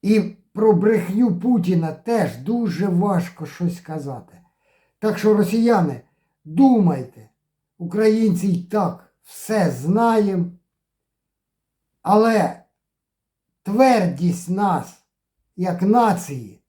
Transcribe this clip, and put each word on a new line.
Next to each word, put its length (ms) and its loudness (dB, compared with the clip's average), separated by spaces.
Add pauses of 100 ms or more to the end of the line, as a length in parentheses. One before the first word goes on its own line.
І 180 2 (320)
про 200 2
брехню 680 0
Путіна 520 0
теж 440 -4
дуже 520 -4
важко 580 -2
щось 300 -6
сказати. 640 -14 (580)
Так 200 -2
що, 160 4
росіяни, 680 0 (440)
думайте, 840 0 (500)
українці 720 0
й 160 -2
так 580 -6
все 480 -4
знаємо, 760 0 (1600)
але 600 2 (1000)
твердість 840 2
нас, 560 -4 (520)
як 260 -4
нації 880 0